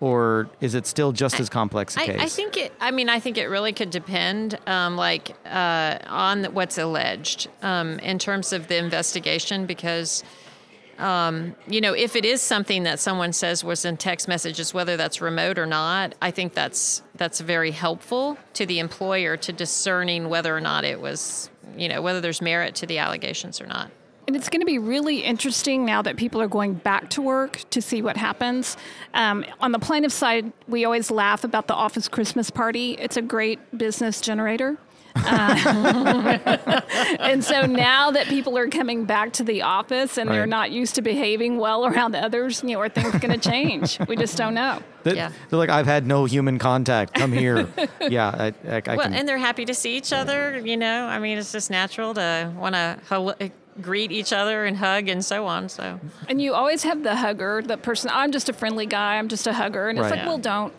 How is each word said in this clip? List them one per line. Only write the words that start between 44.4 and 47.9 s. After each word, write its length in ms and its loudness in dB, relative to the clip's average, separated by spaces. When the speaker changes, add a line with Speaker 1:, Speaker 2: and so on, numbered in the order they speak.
Speaker 3:
know. 280 0
Speaker 1:
They, 120 4
Speaker 2:
Yeah. 160 -4
Speaker 1:
they're 100 4
like, 100 4
"I've 160 6
had 220 4
no 180 6
human 340 4
contact. 540 4
Come 180 2
here." 420 4
Speaker 2:
<laughs> 40 -8